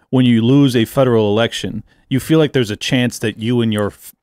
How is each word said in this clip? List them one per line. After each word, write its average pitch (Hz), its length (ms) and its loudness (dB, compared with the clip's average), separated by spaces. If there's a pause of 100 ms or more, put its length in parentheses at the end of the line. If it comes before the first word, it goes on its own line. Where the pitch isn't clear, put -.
when 127 160 2
you 120 160 4
lose 131 340 4
a 113 80 2
federal 117 460 0
election, 104 540 -4 (260)
you 131 100 -2
feel 160 200 0
like 151 120 0
there's 117 200 -2
a 104 40 -4
chance 123 440 -4
that 110 180 -6
you 120 240 -2
and 113 100 0
your 104 160 -2
f-, - 360 -14